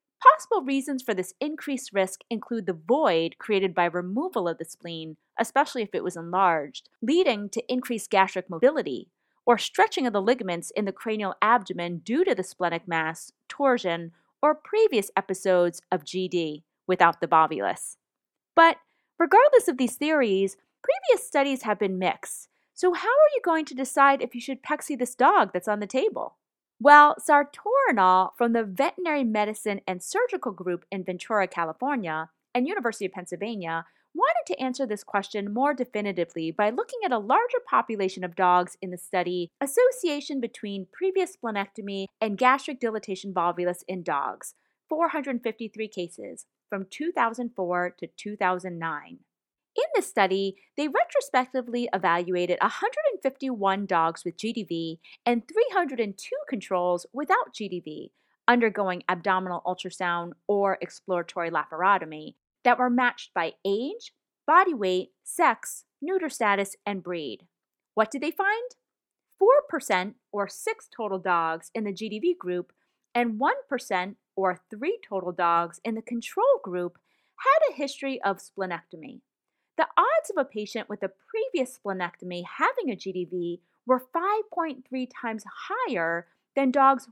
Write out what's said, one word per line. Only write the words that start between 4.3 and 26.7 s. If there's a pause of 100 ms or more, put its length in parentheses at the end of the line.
of
the
spleen, (200)
especially
if
it
was
enlarged, (140)
leading
to
increased
gastric
mobility, (360)
or
stretching
of
the
ligaments
in
the
cranial
abdomen
due
to
the
splenic
mass, (160)
torsion, (280)
or
previous
episodes
of
G
D (240)
without
the
volvulus. (580)
But (420)
regardless
of
these
theories, (240)
previous
studies
have
been
mixed. (260)
So
how
are
you
going
to
decide
if
you
should
pexy
this
dog
that's
on
the
table? (420)